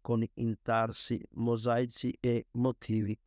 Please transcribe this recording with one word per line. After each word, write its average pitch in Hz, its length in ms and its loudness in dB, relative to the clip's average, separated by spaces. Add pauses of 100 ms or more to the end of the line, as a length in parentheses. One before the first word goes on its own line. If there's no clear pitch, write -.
con 117 240 2 (100)
intarsi, 113 880 -2 (100)
mosaici 120 880 0
e 120 320 0
motivi 110 760 0